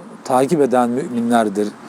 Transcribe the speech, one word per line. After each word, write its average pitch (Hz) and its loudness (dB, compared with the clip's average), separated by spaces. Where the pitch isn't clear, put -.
takip 139 2
eden 123 2
müminlerdir. 117 0